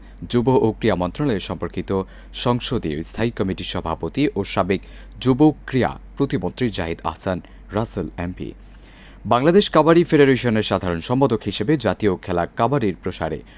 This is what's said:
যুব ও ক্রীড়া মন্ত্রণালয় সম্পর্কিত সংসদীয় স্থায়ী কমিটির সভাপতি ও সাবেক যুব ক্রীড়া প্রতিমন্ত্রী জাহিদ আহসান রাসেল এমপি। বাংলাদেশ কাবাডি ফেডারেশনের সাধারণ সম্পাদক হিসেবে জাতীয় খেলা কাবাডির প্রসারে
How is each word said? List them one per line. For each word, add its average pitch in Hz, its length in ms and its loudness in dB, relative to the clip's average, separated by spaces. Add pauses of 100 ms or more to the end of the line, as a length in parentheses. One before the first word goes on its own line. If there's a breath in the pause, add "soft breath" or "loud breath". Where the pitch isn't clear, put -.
(300 loud breath)
যুব 120 180 2
ও 120 240 4
ক্রীড়া 104 240 0
মন্ত্রণালয় 92 440 -2
সম্পর্কিত 87 520 -8 (420 loud breath)
সংসদীয় 98 720 -2
স্থায়ী 117 280 -4
কমিটির 95 340 -4
সভাপতি 82 580 -4 (120)
ও 101 80 -2
সাবেক 95 380 0 (400 loud breath)
যুব 131 320 4 (120)
ক্রীড়া 98 340 -2 (180)
প্রতিমন্ত্রী 120 520 -2
জাহিদ 85 340 -4
আহসান 82 380 -4 (320 loud breath)
রাসেল 104 340 -4 (100)
এমপি। 87 360 -8 (720 loud breath)
বাংলাদেশ 143 440 4
কাবাডি 165 340 6
ফেডারেশনের 127 600 4
সাধারণ 90 360 0
সম্পাদক 123 460 0
হিসেবে 110 320 0
জাতীয় 101 380 0
খেলা 87 300 -2
কাবাডির 117 500 0
প্রসারে 82 440 -6 (180 loud breath)